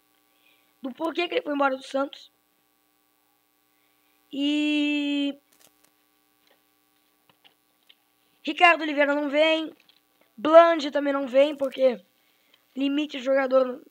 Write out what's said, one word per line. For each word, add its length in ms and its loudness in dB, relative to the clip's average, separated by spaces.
Do 120 -8
porquê 340 -4
que 80 -6
ele 80 0
foi 120 -4
embora 220 0
do 60 -10
Santos. 480 -6
E 1040 0
Ricardo 400 0
Oliveira 320 -2
não 140 -4
vem. 460 -2
Bland 560 6
também 200 -2
não 140 -4
vem, 300 2
porque 440 -2
limite 420 -4
de 60 -12
jogador 680 0